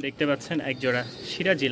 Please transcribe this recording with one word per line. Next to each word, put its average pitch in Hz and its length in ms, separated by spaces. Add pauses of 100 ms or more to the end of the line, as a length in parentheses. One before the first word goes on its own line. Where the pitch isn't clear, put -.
দেখতে 139 240
পাচ্ছেন 143 280 (120)
এক 127 140
জোড়া 123 200 (260)
সিরাজি 170 420